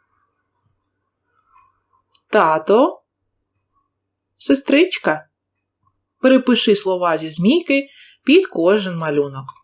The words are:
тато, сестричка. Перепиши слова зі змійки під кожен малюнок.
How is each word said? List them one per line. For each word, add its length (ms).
тато, 720
сестричка. 840
Перепиши 540
слова 420
зі 120
змійки 580
під 220
кожен 500
малюнок. 480